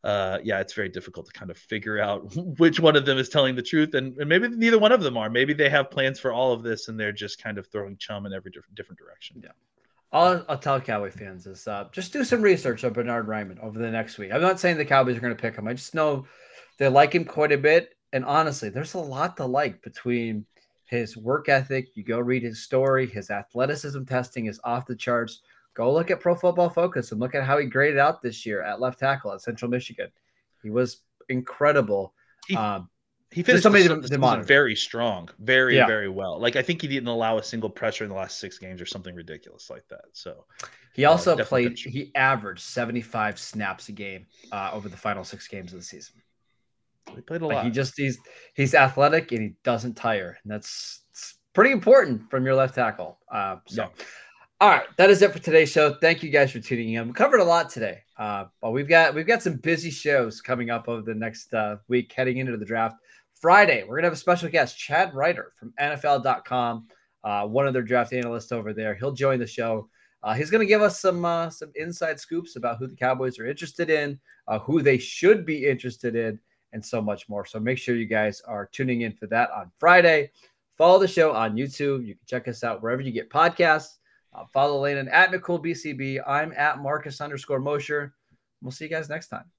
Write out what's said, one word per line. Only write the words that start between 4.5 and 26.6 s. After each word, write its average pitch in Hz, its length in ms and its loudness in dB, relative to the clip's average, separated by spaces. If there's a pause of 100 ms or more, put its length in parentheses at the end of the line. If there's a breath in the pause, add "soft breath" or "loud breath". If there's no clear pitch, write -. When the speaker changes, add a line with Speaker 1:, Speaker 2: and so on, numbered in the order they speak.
Speaker 1:
one 214 100 6
of 247 100 6
them 131 160 -2
are. 110 140 -4
Maybe 131 220 2
they 147 160 2
have 139 240 0
plans 135 260 -2
for 127 140 -4
all 123 200 2
of 113 120 -4
this, 113 240 -6
and 110 100 -10
they're 104 140 -2
just 104 280 -12
kind 107 180 -10
of 95 100 -14
throwing 101 280 -10
chum 101 300 -10
in 98 60 -10
every 95 180 -12
diff-, - 240 -20
different 104 240 -18
direction. - 460 -20
Speaker 2:
Yeah. - 60 -20 (600)
All 175 380 4
I'll 139 100 -4
tell 139 220 0
Cowboy 104 320 -6
fans 95 340 -18
is, 98 220 -16
uh, 101 240 -8
just - 200 -12
do 285 120 -2
some 240 180 0
research 160 400 2
on 120 120 -2
Bernhard 117 340 -4
Raimann 104 340 -10
over 110 160 -12
the 117 120 -4
next 110 280 -6
week. 98 140 -10
I'm 139 80 0
not 185 180 2
saying 175 200 0
the 147 60 -2
Cowboys 127 320 4
are 113 40 -8
gonna 117 160 -4
pick 113 180 -6
him. 107 140 -10
I 123 60 -6
just - 200 -14
know 151 320 -2 (520 loud breath)
they 139 100 4
like 143 260 6
him 170 100 2
quite 151 280 0
a 143 60 2
bit. 156 360 4 (200)
And 127 100 -2
honestly, 143 460 0
there's 131 240 -8
a 190 40 -6
lot 151 380 -6
to 147 80 -6
like 127 380 -2
between 113 640 -6 (400)
his 117 280 -6
work 131 360 -2
ethic. 135 440 0
You 104 100 -14
go 113 140 -2
read 123 240 0
his 113 220 -10
story. 131 420 0
His 98 220 -10
athleticism 135 760 -6
testing 127 420 -4
is 104 180 -8
off 123 220 -4
the 120 100 -8
charts. 117 460 -4 (320 soft breath)
Go 120 180 0
look 170 180 0
at 175 80 0
Pro 175 160 0
Football 175 360 2